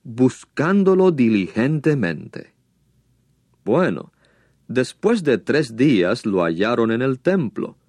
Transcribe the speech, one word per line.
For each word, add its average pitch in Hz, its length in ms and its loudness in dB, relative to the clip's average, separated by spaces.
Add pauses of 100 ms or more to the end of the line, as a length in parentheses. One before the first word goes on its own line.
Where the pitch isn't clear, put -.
buscándolo 180 1080 2
diligentemente. 117 1400 -2 (1120)
Bueno, 127 460 -2 (560)
después 180 560 -2
de 131 140 2
tres 123 380 -2
días 113 500 2
lo 95 180 0
hallaron 113 480 0
en 117 100 -2
el 131 180 -2
templo, 170 580 -4 (120)